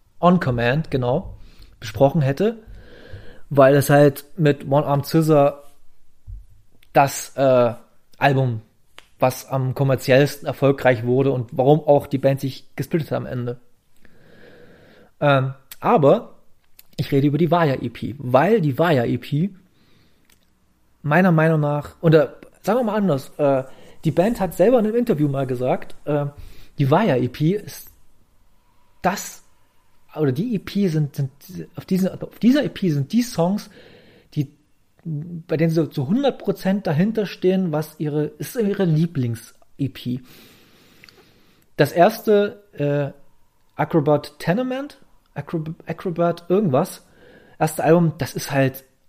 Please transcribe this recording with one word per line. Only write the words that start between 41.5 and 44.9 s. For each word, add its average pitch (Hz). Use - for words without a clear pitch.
Das 147
erste, 202
äh, 143
Acrobat 147
Tenement, 254